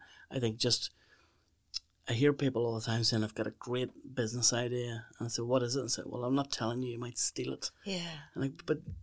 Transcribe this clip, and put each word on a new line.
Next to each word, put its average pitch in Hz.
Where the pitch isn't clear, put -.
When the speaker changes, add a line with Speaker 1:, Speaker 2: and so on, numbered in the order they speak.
Speaker 1:
I 135
think 117
just, -
I 123
hear 143
people 127
all 117
the 110
time 117
saying, 110
"I've 107
got 110
a 110
great 127
business 117
idea," 120
and 120
I 117
say, -
"What 123
is 120
it?" 139
And 117
I -
say, -
"Well, 120
I'm 127
not 139
telling 120
you, 123
you 117
might 120
steal -
it." -
Speaker 2:
Yeah. 190
Speaker 1:
And -
like, 135
"But 156